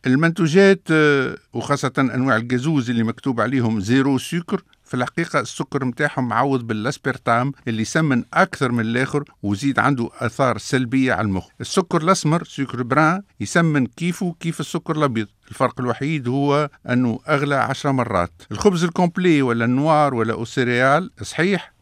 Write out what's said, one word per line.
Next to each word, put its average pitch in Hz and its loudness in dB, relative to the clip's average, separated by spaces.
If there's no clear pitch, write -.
المنتوجات، 165 4
آه، 147 4
وخاصة 131 -2
أنواع 131 0
الجازوز 123 0
اللي 117 2
مكتوب 117 -2
عليهم 113 0
زيرو 131 2
سكر، 175 -6
في - -10
الحقيقة 135 -4
السكر 131 -6
متاعهم 131 -2
معوض 120 0
بالاسبرتام 120 -2
اللي 110 -2
يسمن 139 0
أكثر 156 0
من 120 0
الآخر 127 -2
وزيد 101 0
عنده 120 2
آثار 120 0
سلبية 127 0
على 101 0
المخ. 95 -2
السكر 170 0
الأسمر، 170 0
سكر 123 -6
بران، 156 2
يسمن 147 2
كيفه 175 -4
كيف 170 -6
السكر 160 -6
الأبيض، 117 0
الفرق - -4
الوحيد 131 -4
هو 143 0
أنه 123 0
أغلى 143 0
عشر 135 -2
مرات. 98 -2
الخبز 175 2
الكومبلي 175 2
ولا 117 0
النوار 143 2
ولا 113 0
أوسيريال 127 0
صحيح 180 -2